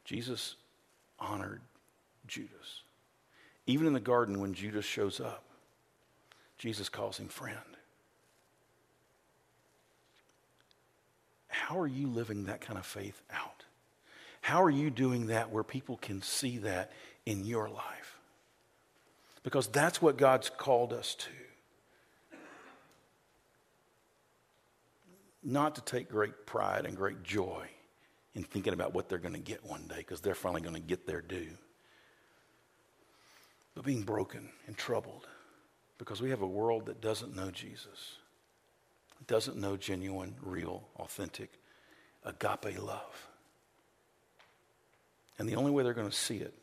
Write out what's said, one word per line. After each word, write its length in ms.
Jesus 500
honored 420
Judas. 560
Even 220
in 60
the 60
garden 400
when 140
Judas 320
shows 340
up, 240
Jesus 300
calls 280
him 120
friend. 280
How 320
are 80
you 200
living 380
that 160
kind 160
of 80
faith 340
out? 340
How 220
are 60
you 200
doing 380
that 240
where 120
people 340
can 240
see 380
that 320
in 200
your 240
life? 500
Because 240
that's 340
what 160
God's 320
called 440
us 220
to. 140
Not 340
to 60
take 280
great 360
pride 400
and 100
great 280
joy 440
in 100
thinking 300
about 200
what 160
they're 80
gonna 220
get 240
one 240
day, 160
'cause 180
they're 140
finally 260
gonna 180
get 260
their 160
due. 360
But 120
being 180
broken 480
and 100
troubled 500
because 240
we 80
have 120
a 60
world 400
that 140
doesn't 340
know 160
Jesus, 680
doesn't 300
know 200
genuine, 640
real, 540
authentic, 640
agape 540
love. 520
And 100
the 80
only 160
way 120
they're 100
gonna 180
see 280
it 240